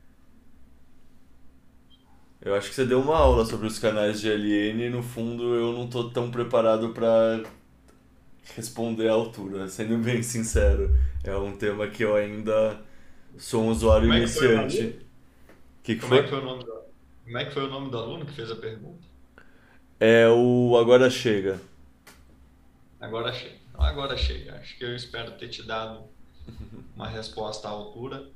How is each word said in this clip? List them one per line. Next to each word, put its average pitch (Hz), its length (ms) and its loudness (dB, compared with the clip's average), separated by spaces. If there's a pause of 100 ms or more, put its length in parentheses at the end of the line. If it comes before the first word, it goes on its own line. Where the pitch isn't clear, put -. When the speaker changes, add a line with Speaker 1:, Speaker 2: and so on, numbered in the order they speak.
(2500)
Speaker 1:
Eu 98 140 -2
acho 101 140 -2
que - 60 -14
você 131 120 0
deu 127 140 4
uma 151 160 0
aula 127 280 4
sobre 110 220 -6
os 107 120 -6
canais 107 420 0
de 107 100 -2
L 104 220 0 (180)
N 113 140 -4
e, 120 60 -4
no 123 120 -6
fundo, 120 520 -4
eu 117 180 0
não 123 160 -6
tô 120 220 -4
tão 123 200 -4
preparado 113 640 2
pra 113 480 2 (1120)
responder 113 540 -4
à 110 40 4
altura, 98 560 -2
sendo 113 300 -2
bem 123 240 0
sincero. 104 720 2 (280)
É 98 140 -6
um 98 200 -4
tema 104 320 -2
que 113 160 -4
eu 104 120 2
ainda 107 640 0 (580)
sou 110 260 -2
um 110 40 2
usuário 113 400 6
Speaker 2:
Como 117 100 4
é 117 80 2
que - 60 -
foi 127 160 2
o 110 140 6
Speaker 1:
iniciante. 208 180 -2 (140)
Speaker 2:
aluno? - 100 -18 (800)
Speaker 1:
Que 113 120 -2
que 113 60 -8
Speaker 2:
Como 123 140 0
é - 40 8
Speaker 1:
foi? - 60 4
Speaker 2:
que - 60 -8
foi 139 100 -4
o 131 40 -8
nome 127 200 -10
do, 113 80 -14 (520)
como 120 140 -8
é 127 80 -4
que 143 60 -12
foi 139 120 -4
o 135 60 -6
nome 135 200 -8
do 117 80 -6
aluno 139 280 -10
que - 60 -14
fez 113 180 -12
a 110 60 -8
pergunta? 110 460 -14 (960)
Speaker 1:
É 113 300 8
o 123 500 6
Agora 127 300 8
Chega. 98 500 0 (1400)
Speaker 2:
Agora 113 340 -6
Chega. - 220 -14 (140)
Então, - 140 -2
Agora 139 320 -2
Chega. - 400 -4
Acho - 220 -18
que 123 60 -12
eu 120 100 -6
espero 117 380 -12
ter 120 160 -14
te - 140 -14
dado 110 420 -8 (880)
uma 107 140 -12
resposta 110 600 -10
à - 20 -10
altura. 120 640 -12